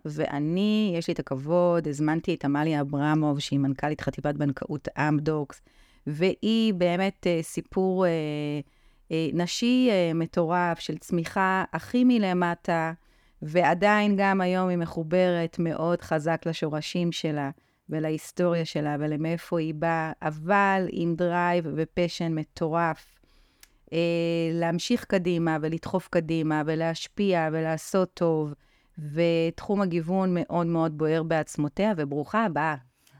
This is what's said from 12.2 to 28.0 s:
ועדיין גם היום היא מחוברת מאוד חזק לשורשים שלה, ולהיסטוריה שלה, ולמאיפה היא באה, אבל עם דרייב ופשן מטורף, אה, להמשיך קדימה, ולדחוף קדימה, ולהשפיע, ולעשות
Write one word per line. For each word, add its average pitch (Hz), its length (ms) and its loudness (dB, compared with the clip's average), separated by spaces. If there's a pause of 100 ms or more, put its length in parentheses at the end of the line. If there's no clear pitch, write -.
ועדיין 180 760 4
גם 196 240 4
היום 185 280 2
היא 180 80 0
מחוברת 170 840 0
מאוד 165 420 0
חזק 160 440 -2
לשורשים 165 680 -2
שלה, 147 380 -4 (400)
ולהיסטוריה 165 760 -2
שלה, 151 340 -4
ולמאיפה 160 600 -2
היא 160 140 -2
באה, 160 380 -2 (100)
אבל 190 680 2
עם 170 240 0
דרייב 175 500 2 (100)
ופשן 165 600 -2
מטורף, 160 840 -2 (760)
אה, 160 60 0 (540)
להמשיך 170 520 0
קדימה, 170 560 2
ולדחוף 165 460 -4
קדימה, 160 580 0
ולהשפיע, 165 840 0
ולעשות 160 600 -2